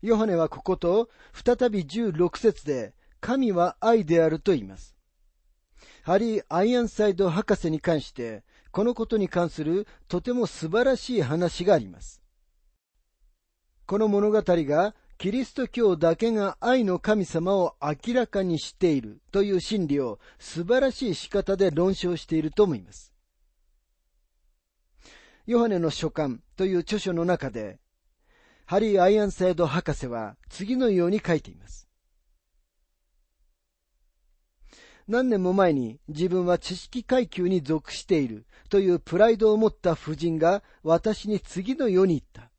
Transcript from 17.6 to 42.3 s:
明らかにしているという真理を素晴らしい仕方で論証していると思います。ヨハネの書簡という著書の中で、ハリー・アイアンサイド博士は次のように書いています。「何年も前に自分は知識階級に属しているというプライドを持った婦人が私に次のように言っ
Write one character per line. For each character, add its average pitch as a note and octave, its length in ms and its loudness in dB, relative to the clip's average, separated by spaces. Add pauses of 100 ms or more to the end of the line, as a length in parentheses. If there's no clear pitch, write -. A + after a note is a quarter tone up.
明 D3+ 320 -4
ら A#3+ 140 2
か G3 160 -2
に E3+ 160 0
し - 140 -14
て F3+ 180 2
い C#3 80 2
る G#2+ 220 -14 (100)
と G3 100 2
い G3+ 100 2
う F#3 100 0
真 G3 260 -2
理 C#3+ 140 0
を A2+ 180 -4 (180)
素 - 280 -10
晴 B3 160 2
ら C4+ 100 2
し B3 200 -4
い D3+ 40 -2
仕 - 140 -14
方 G3 260 -2
で F#3 160 2
論 F3+ 240 0
証 F3 220 -4
し - 80 -12
て E3 100 -4
い D#3+ 60 2
る D#3 100 -4
と G#3 140 4
思 E3 100 0
い G2 60 -10
ま E2+ 100 -20
す。 - 220 -20 (2250)
ヨ A#3 140 2
ハ A#3 100 2
ネ F#3+ 100 0
の E3 120 0
書 D#3 200 -6
簡 C#3 280 -4 (180)
と F#3+ 80 -2
い F#3+ 100 0
う F3 40 2
著 G3+ 200 -4
書 F#3+ 140 -4
の E3+ 100 -2
中 E3+ 280 -2
で、 G#2 280 -12 (880)
ハ F#3 140 0
リ G#3+ 140 2
ー・ F#3+ 100 6
ア F#3 60 6
イ G#3 100 4
ア G#3 60 2
ン G3 60 -2
サ F#3 180 0
イ F3 60 0
ド E3 120 2
博 D#3 260 -2
士 C#3 140 -8
は A2+ 300 -8 (100)
次 G#3+ 300 -6
の B3+ 120 2
よ F3+ 180 2
う - 40 2
に G#3+ 80 0
書 F3 140 -2
い D3+ 80 0
て - 100 -20
い - 60 -20
ま - 100 -20
す。 - 220 -20 (3250)
「何 B3 220 0
年 G3+ 160 0
も F3+ 80 2
前 F#3 220 4
に B2 340 -4
自 D#3 220 -2
分 F3+ 160 0
は F3 120 2
知 F3+ 200 -8
識 - 260 -12
階 B3+ 240 0
級 F3+ 220 -4
に F#3 120 0
属 D3 300 -4
し - 140 -14
て E3+ 140 2
い C3+ 100 0
る A2 180 -14 (220)
と G3+ 100 4
い G3 120 2
う F3 100 2
プ - 160 -6
ラ A3 140 8
イ A#3 60 2
ド G#3+ 160 4
を G#3+ 40 2
持 A3 100 2
っ G3+ 40 2
た E3+ 240 0
婦 D#3 200 -8
人 E3 220 -2
が E3+ 260 2 (180)
私 E3+ 460 0
に G#3 140 -2
次 G3 340 -6
の C4+ 140 0
よ F#3 140 4
う G3 40 4
に F3 60 2
言 C#3+ 80 -2
っ - 100 -20